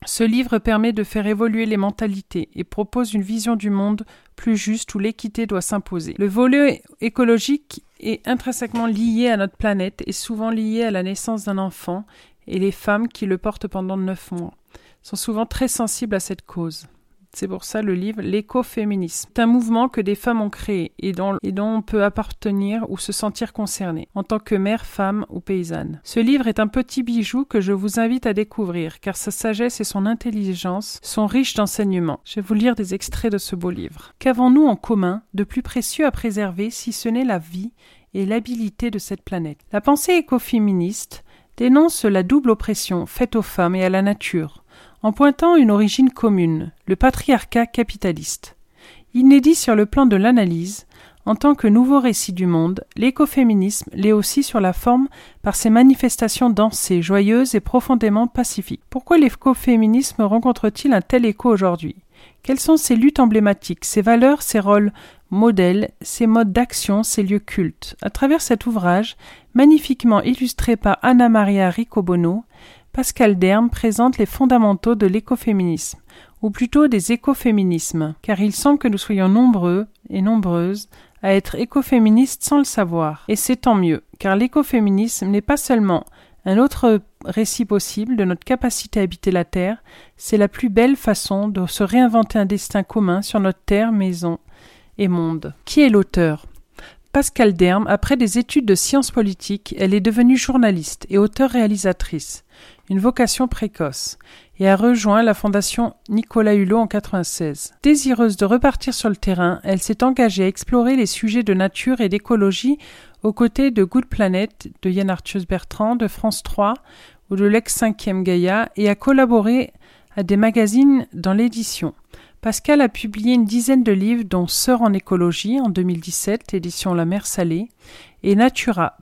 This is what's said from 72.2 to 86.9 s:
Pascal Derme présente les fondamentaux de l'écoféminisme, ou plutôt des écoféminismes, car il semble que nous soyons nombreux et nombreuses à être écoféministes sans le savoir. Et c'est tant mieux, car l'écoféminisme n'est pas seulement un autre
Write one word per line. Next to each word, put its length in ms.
Pascal 440
Derme 320
présente 480
les 80
fondamentaux 720
de 100
l'écoféminisme, 920
ou 80
plutôt 380
des 240
écoféminismes, 1120
car 160
il 140
semble 260
que 80
nous 100
soyons 320
nombreux 560
et 140
nombreuses 640
à 140
être 180
écoféministes 920
sans 140
le 60
savoir. 640
Et 80
c'est 220
tant 180
mieux, 260
car 180
l'écoféminisme 920
n'est 140
pas 160
seulement 480
un 120
autre 440